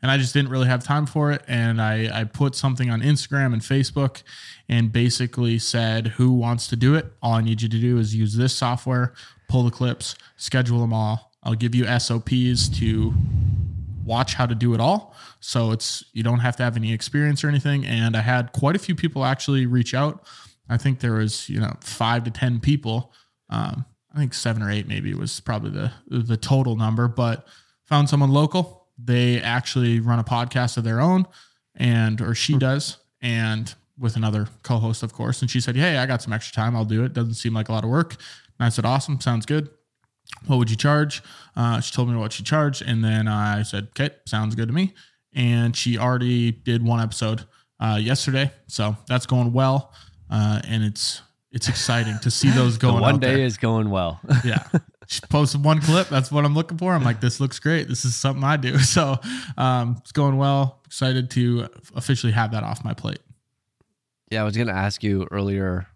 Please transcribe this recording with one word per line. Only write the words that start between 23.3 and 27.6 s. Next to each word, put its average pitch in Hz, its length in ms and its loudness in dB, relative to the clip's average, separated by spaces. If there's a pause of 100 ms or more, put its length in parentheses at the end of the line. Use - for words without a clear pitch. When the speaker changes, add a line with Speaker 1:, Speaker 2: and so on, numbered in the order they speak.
Speaker 1:
Um, 110 380 -6 (280)
I 147 40 -4
think 135 160 0
seven 110 280 -2
or 101 80 -2
eight 104 180 -2
maybe 98 260 -6
was - 260 -6
probably 104 300 -6
the, 101 200 -4 (160)
the 117 300 -2
total 123 400 2
number, 113 320 2
but 117 380 -2 (380)